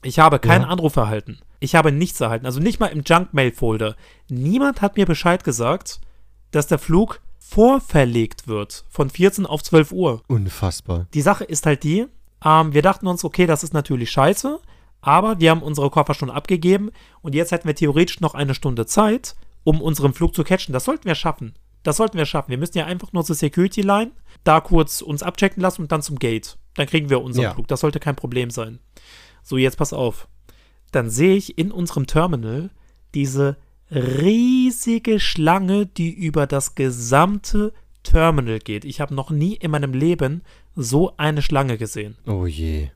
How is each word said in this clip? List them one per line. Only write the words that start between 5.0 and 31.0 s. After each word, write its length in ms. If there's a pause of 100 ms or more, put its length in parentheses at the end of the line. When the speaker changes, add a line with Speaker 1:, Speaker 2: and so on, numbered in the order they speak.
Speaker 1:
Bescheid 400
gesagt, 560 (500)
dass 160
der 120
Flug 420 (180)
vorverlegt 1080
wird 420
von 200
vierzehn 360
auf 180
zwölf 300
Uhr. 340
Speaker 2:
Unfassbar. 840
Speaker 1:
Die 80
Sache 240
ist 200
halt 180
die, 240 (360)
ähm, 300
wir 80
dachten 260
uns, 160
„Okay, 220
das 180
ist 100
natürlich 380
scheiße, 480 (400)
aber 400
wir 120
haben 120
unsere 260
Koffer 240
schon 160
abgegeben 640 (300)
und 120
jetzt 200
hätten 140
wir 80
theoretisch 440
noch 160
eine 180
Stunde 320
Zeit, 500 (280)
um 180
unseren 320
Flug 220
zu 80
catchen.“ 300
Das 100
sollten 220
wir 100
schaffen. 380 (280)
Das 160
sollten 200
wir 80
schaffen. 260
Wir 60
müssen 200
ja 80
einfach 280
nur 120
zur 100
Security 460
Line, 300 (340)
da 160
kurz 400
uns 220
abchecken 380
lassen 200
und 100
dann 100
zum 180
Gate. 380 (180)
Dann 120
kriegen 220
wir 120
unseren 220
Speaker 2:
Ja. 100
Speaker 1:
Flug. 140
Das 140
sollte 180
kein 160
Problem 360
sein. 280 (640)
So, 140
jetzt 200
pass 140
auf. 380 (600)
Dann 180